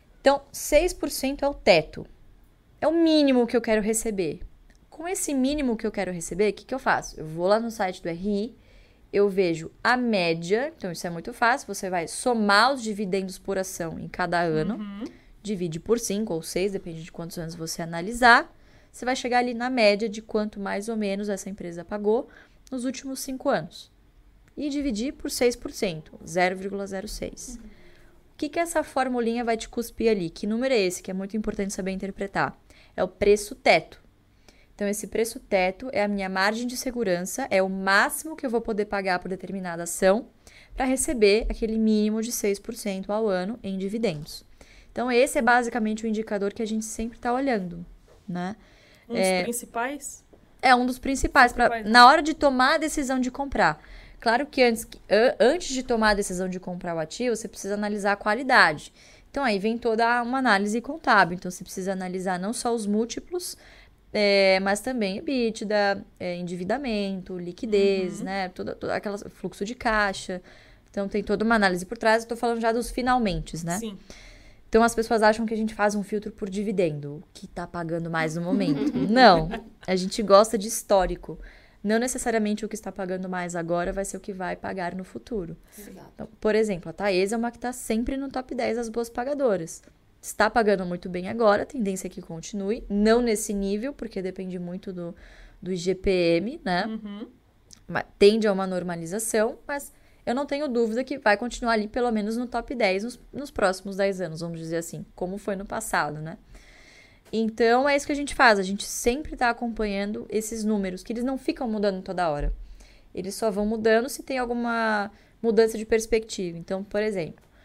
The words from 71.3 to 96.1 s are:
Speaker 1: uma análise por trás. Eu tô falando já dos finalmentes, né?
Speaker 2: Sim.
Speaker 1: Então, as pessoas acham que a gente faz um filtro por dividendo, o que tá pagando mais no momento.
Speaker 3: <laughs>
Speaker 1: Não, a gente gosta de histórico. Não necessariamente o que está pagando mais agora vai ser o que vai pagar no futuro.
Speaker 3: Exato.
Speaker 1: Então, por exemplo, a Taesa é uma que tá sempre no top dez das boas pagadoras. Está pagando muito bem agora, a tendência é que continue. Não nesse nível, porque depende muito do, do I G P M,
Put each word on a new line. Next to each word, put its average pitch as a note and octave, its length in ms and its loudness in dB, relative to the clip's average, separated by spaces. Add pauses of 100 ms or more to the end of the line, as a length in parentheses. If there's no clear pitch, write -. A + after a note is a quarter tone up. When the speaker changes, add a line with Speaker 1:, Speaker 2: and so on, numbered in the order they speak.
Speaker 1:
uma A3+ 80 4
análise F#3 320 2
por A#3 120 -10
trás. A3+ 260 2
Eu A3+ 60 -14
tô A#3 60 -4
falando A#3 240 -2
já A3+ 120 2
dos A#3 180 -2
finalmentes, G#3+ 720 0
né? E3+ 140 -2
Speaker 2:
Sim. G#3+ 200 -6 (720)
Speaker 1:
Então, A3 120 6
as A#3 140 4
pessoas A3+ 260 2
acham A3 240 6
que A3 80 -4
a G#3+ 40 -2
gente A3 180 -2
faz G#3 180 2
um G#3 100 -2
filtro G#3 280 -4
por G3 180 -8
dividendo, F3+ 680 -2
o F3+ 60 -16 (100)
que - 140 -18
tá F3 200 -10
pagando E3 420 -6
mais D#3+ 260 -2
no E3+ 60 -4
momento. F#3 500 0
Speaker 3:
<laughs> B3 180 -2
Speaker 1:
Não, G3 400 8 (360)
a F#3 100 0
gente F#3+ 280 -2
gosta G3+ 340 8
de G3 100 -4
histórico. F3+ 720 -2 (440)
Não G#3+ 160 2
necessariamente A3+ 640 -2
o G3+ 40 -10
que A3 60 -8
está G3 160 -10
pagando F#3 380 -6
mais F3 260 -6
agora F3 380 -2
vai G3 100 -4
ser F#3+ 140 -8
o - 20 -12
que G3+ 140 -10
vai F3+ 240 -6
pagar F#3 380 -6
no F#3 100 -8
futuro. F3+ 500 -8 (220)
Speaker 3:
Exato. G3 380 -20
Speaker 1:
Então, - 120 -12 (140)
por G#3+ 140 2
exemplo, G#3 340 0
a D#3+ 40 -12
Taesa G3 420 0
é - 20 -2
uma A#3 140 -2
que - 80 -20
tá A#3+ 120 -6
sempre A#3+ 460 -2
no C#4 120 -6
top B3+ 260 -6
dez - 200 0
das A#3 140 -4
boas A#3 200 -4
pagadoras. B3 760 -2 (360)
Está - 300 0
pagando G3+ 360 4
muito F3 220 -6
bem F3+ 220 -6
agora, A3+ 340 4
a - 20 -4
tendência G3 420 -4
é - 20 -8
que F3+ 120 -12
continue. G3 680 -6
Não G#3+ 320 6
nesse A3 320 0
nível, G#3 400 -2
porque A3+ 280 -8
depende F#3 380 -8
muito F3+ 320 -10
do, F3 240 -8 (460)
do F3+ 100 -6
I F#3+ 60 -2
G F3+ 180 0
P F#3+ 140 -2
M, F3+ 560 2